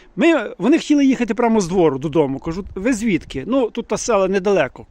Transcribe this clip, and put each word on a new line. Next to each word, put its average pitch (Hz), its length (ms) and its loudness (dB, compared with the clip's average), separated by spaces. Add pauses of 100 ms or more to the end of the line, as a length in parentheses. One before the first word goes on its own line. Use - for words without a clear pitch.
(160)
Ми", 269 420 2
вони 262 200 2
хотіли 285 260 2
їхати 233 300 2
прямо 226 260 2
з 175 80 -2
двору 160 300 2
додому. 139 400 0
Кажу: 170 260 -8 (100)
"Ви 214 200 -2
звідки?" 190 520 -4
"Ну, 240 240 0
тут - 160 -10
та 214 100 -4
села 196 320 0
недалеко". 185 640 0